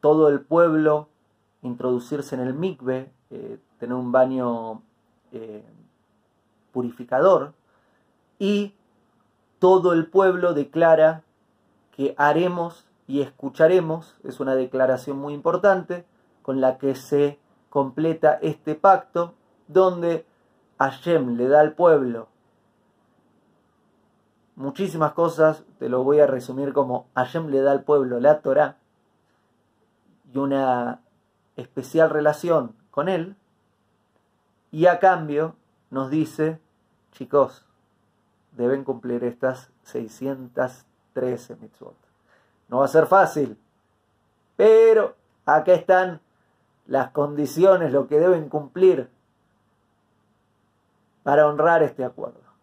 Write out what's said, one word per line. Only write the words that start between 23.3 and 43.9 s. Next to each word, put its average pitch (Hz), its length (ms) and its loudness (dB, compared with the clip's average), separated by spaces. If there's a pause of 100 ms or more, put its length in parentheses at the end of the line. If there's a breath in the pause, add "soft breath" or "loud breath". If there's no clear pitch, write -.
muchísimas 151 580 -6
cosas. 156 520 0 (140)
Te 127 100 -8
lo 127 160 -2
voy 147 160 2
a 143 60 6
resumir 135 460 -6
como 127 420 -4
Hashem 160 340 -4
le 135 120 0
da 143 120 2
al 139 100 -2
pueblo 131 380 0
la 151 200 4
Torá 135 360 0 (1600)
y 127 60 -6
una 131 640 -2 (560)
especial 156 540 -2
relación 151 640 -2 (140)
con 156 180 -4
él, 185 280 -6 (1300)
y 156 140 -2
a 180 140 4
cambio 160 580 0 (340)
nos 131 200 -6
dice: 156 500 -4 (520)
"Chicos, 135 520 -2 (880)
deben 127 320 -4
cumplir 123 400 -8
estas 127 460 -8 (120)
seiscientas 127 1040 -10 (280)
trece 123 420 -8
mitzvot". - 400 -20 (720)
No 123 120 -2
va 139 40 4
a 139 40 -2
ser 160 180 4
fácil, 151 520 0 (1000)